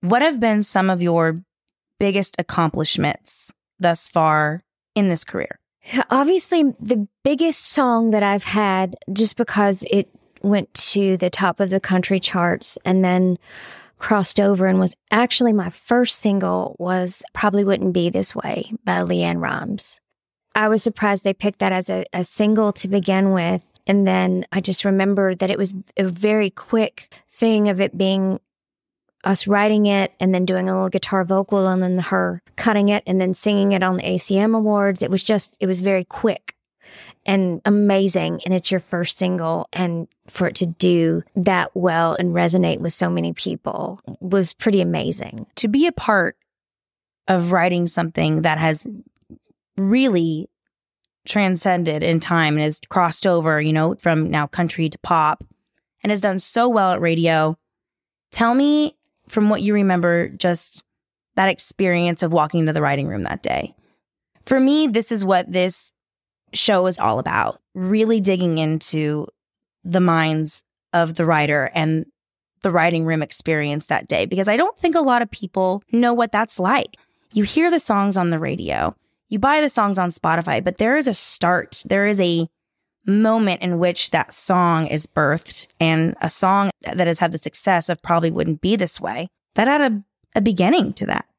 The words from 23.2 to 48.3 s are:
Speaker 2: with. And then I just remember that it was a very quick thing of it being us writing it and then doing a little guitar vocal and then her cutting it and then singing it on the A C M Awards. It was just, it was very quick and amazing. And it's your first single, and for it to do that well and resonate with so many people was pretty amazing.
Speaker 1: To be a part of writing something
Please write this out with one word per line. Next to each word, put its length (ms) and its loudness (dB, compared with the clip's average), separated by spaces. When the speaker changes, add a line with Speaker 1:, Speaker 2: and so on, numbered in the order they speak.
Speaker 2:
with. 360 -2
And 180 4
then 460 0
I 80 0
just 240 -4
remember 500 2
that 160 -2
it 80 -2
was 160 -2
a 100 0
very 420 0
quick 640 -4
thing 400 2
of 120 0
it 180 -2
being 400 0
us 240 0
writing 380 2
it 340 0
and 120 2
then 120 2
doing 240 -2
a 40 -2
little 180 -2
guitar 340 -2
vocal 420 0
and 160 0
then 160 0
her 420 -2
cutting 340 0
it 160 0
and 160 0
then 140 0
singing 380 0
it 100 0
on 140 0
the 120 -6
A 80 -2
C 220 0
M 160 2
Awards. 480 0
It 80 -2
was 140 -2
just, 340 -2
it 80 -4
was 140 -2
very 240 0
quick 500 -4
and 380 0
amazing. 800 2
And 100 0
it's 160 -2
your 80 0
first 400 -4
single, 540 -4
and 340 -4
for 180 -2
it 80 -4
to 120 -2
do 580 0
that 400 0
well 400 0
and 180 -2
resonate 460 0
with 140 -6
so 180 -4
many 220 -4
people 680 -8
was 320 -2
pretty 280 0
amazing. 760 -4
Speaker 1:
To 100 -4
be 220 2
a 40 -2
part 440 0
of 240 2
writing 380 2
something 540 -2